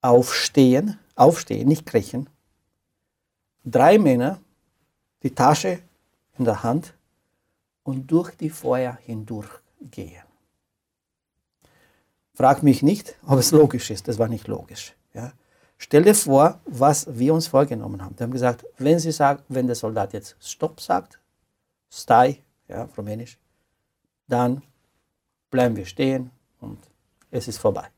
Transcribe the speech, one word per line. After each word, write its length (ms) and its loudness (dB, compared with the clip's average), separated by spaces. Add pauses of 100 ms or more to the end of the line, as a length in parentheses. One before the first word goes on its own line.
aufstehen, 960 2 (180)
aufstehen, 500 2
nicht 200 0
kriechen, 420 -4 (1400)
drei 340 4
Männer, 420 2 (800)
die 120 -6
Tasche 460 2 (580)
in 60 -2
der 180 -2
Hand 320 -4 (880)
und 280 -10
durch 260 -2
die 140 -8
Feuer 520 -6
hindurchgehen. 1200 -16 (2000)
Frag 280 2
mich 200 4
nicht, 340 -2 (100)
ob 140 2
es 100 0
logisch 400 4
ist. 180 -10
Das 100 -6
war 100 0
nicht 200 -10
logisch. 460 -14 (200)
Ja? 180 -16 (440)
Stell 280 2
dir 100 6
vor, 500 2
was 420 0 (120)
wir 160 2
uns 140 -2
vorgenommen 540 -2
haben. 140 -16
Wir 80 -8
haben 80 -8
gesagt, 320 -4 (140)
wenn 220 2
sie 120 -6
sagt, 360 0
wenn 180 -4
der 100 -4
Soldat 360 -6
jetzt 280 -14
Stopp 400 -10
sagt, 380 -6 (720)
Stai, 480 2 (300)
ja, 160 -12
auf 120 -20
Rumänisch, 420 -12 (880)
dann 340 -2 (880)
bleiben 260 0
wir 80 -10
stehen 460 -4 (300)
und 180 -18 (520)
es 180 -8
ist 100 -14
vorbei. 400 -4